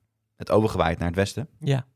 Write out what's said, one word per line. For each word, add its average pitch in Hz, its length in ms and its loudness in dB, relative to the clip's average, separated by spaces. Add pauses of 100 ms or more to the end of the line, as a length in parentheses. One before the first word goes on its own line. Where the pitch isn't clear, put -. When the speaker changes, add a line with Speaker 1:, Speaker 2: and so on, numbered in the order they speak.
(360)
Speaker 1:
het - 160 -6
overgewaaid 92 460 2
naar 82 100 -2
het 85 100 -4
westen. 98 300 -2 (120)
Speaker 2:
Ja. 135 260 -2 (100)